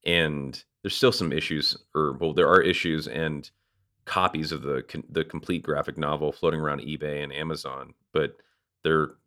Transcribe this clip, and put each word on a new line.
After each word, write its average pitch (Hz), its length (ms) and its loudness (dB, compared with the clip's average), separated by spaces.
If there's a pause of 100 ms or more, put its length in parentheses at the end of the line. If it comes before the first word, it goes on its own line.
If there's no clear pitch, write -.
and 76 600 0 (180)
there's 98 140 -4
still 127 160 6
some 82 200 -2
issues, 78 440 -2 (180)
or, 76 180 2
well, 76 200 -2
there 80 160 6
are 90 140 8
issues 80 460 2
and 76 420 -4 (540)
copies 80 460 0
of 73 120 -6
the 67 200 -2
con-, - 260 -10
the 80 160 -2
complete 82 380 -4
graphic 76 340 -2
novel 76 360 0
floating 80 280 0
around 73 200 -2
eBay 73 420 -6
and 69 100 -8
Amazon, 69 640 -8 (180)
but 73 240 0 (460)
they're 78 320 2 (120)